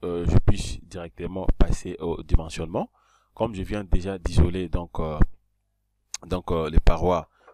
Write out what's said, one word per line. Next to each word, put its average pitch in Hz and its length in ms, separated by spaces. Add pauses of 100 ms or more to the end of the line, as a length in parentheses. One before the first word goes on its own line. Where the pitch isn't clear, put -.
euh, 87 260
je 87 100
puisse - 440
directement 87 640 (120)
passer - 420
au 85 240
dimensionnement, 82 640 (440)
comme 113 200
je 92 80
viens 101 220
déjà 95 340
d'isoler 87 500
donc, - 300
euh, 78 200 (1080)
donc, 90 240
euh, 80 200
les 80 100
parois 85 480 (260)